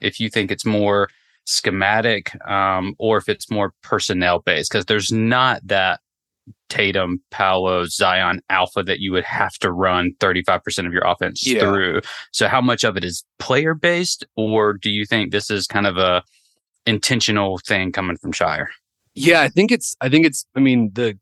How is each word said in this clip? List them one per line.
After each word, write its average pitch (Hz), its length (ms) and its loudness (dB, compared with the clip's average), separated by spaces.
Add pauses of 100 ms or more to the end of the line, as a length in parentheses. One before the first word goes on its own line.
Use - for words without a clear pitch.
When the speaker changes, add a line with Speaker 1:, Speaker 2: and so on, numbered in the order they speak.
Speaker 1:
if 107 160 -4
you 113 100 -4
think 101 220 -2
it's - 160 -6
more 101 420 2 (360)
schematic, 104 1000 0
um, 95 540 0
or 110 200 2
if - 100 -4
it's - 200 -4
more 101 240 -2 (120)
personnel 90 560 0
based, 78 320 0
'cause 98 140 -2
there's 107 260 0
not 120 560 2
that 95 320 0 (680)
Tatum, 92 640 -2
Paolo, 92 540 2
Zion 92 560 0 (100)
alpha 92 320 0
that 90 160 -4
you 95 140 -4
would 90 100 2
have - 360 -4
to 98 120 0
run 90 480 0
thirty-five 90 460 0
percent 87 240 -4
of 87 40 -8
your 90 140 0
offense - 400 -2
Speaker 2:
Yeah. 120 140 0
Speaker 1:
through. 98 400 0 (320)
So - 160 0
how 127 120 2
much 123 220 0
of 104 140 0
it 87 80 -4
is 87 200 -6 (140)
player 156 360 0
based, 175 600 -2
or 107 380 2
do 104 180 -4
you 104 160 -2
think 107 240 -2
this 104 220 -4
is 98 160 -2
kind 101 180 0
of 92 120 0
a 90 260 2 (640)
intentional 104 800 0
thing 95 240 0
coming 90 260 -4
from - 160 -10
Scheyer? 76 360 -2 (480)
Speaker 2:
Yeah, 160 240 4
I 135 80 4
think 202 240 2
it's, - 280 -2
I 131 80 -2
think 156 160 6
it's, 147 300 0
I 131 60 0
mean, 120 320 4
the 110 300 -2